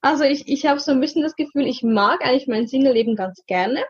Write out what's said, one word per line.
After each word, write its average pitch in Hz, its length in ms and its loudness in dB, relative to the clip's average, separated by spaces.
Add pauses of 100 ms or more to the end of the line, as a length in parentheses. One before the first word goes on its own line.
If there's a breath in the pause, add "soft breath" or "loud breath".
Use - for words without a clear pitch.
Also 294 220 2
ich, 285 240 0
ich 277 180 -2
habe 285 140 2
so 294 120 -2
ein 269 100 4
bisschen 311 220 -2
das 311 120 -4
Gefühl, 285 320 -2
ich 240 160 -6
mag 226 420 2
eigentlich 262 220 0
mein 233 200 -2
Single-Leben 233 480 2
ganz 190 300 -8
gerne. 202 440 -2